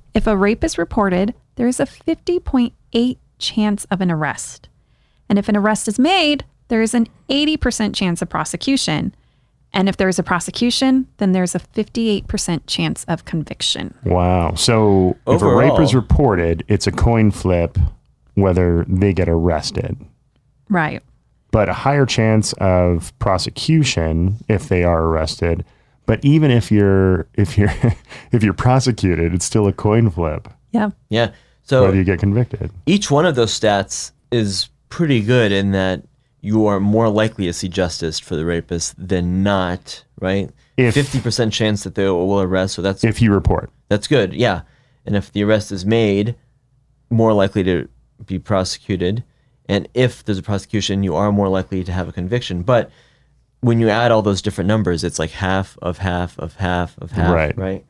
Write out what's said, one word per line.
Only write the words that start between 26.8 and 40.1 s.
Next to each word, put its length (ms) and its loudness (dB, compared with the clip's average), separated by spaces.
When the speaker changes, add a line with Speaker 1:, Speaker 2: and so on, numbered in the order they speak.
Speaker 2:
if 240 0
you're, 140 4
<laughs> 320 -20
if 100 2
you're 120 2
prosecuted, 800 0
it's 100 -2
still 220 2
a 60 2
coin 380 2
flip. 380 -6
Speaker 1:
Yeah. 180 0
Speaker 3:
Yeah. 220 0
So 220 2
Speaker 2:
whether 120 4
you 80 2
get 160 0
convicted. 500 -2
Speaker 3:
each 240 0
one 160 2
of 80 0
those 240 -2
stats 540 -2
is 380 -2
pretty 340 0
good 300 2
in 200 0
that 300 0
you 260 0
are 140 0
more 300 2
likely 360 0
to 60 -2
see 160 -6
justice 500 -4
for 160 -12
the 120 -4
rapist 520 -6
than 440 -2
not, 600 -4